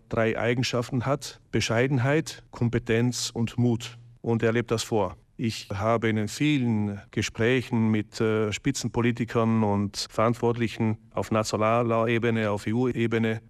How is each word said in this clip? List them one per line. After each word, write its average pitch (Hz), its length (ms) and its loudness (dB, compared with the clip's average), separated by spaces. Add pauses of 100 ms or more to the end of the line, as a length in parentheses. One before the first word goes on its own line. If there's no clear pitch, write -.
drei 113 300 0
Eigenschaften 120 640 -2
hat: - 340 -4 (120)
Bescheidenheit, 131 1000 0
Kompetenz 120 800 0
und 117 280 -4
Mut. 117 400 0 (240)
Und 117 200 0
er 113 120 4
lebt 117 160 0
das 113 120 0
vor. 101 360 -2 (200)
Ich - 300 -4
habe 110 400 0
in 107 200 0
vielen 117 720 0 (120)
Gesprächen 117 800 0
mit, 107 320 -2
äh, 110 320 2
Spitzenpolitikern 113 1080 0
und 101 460 0
Verantwortlichen 117 840 0 (140)
auf - 200 -4
nationaler 113 760 2
Ebene, 113 420 2
auf 104 160 -4
E-U-Ebene 113 840 0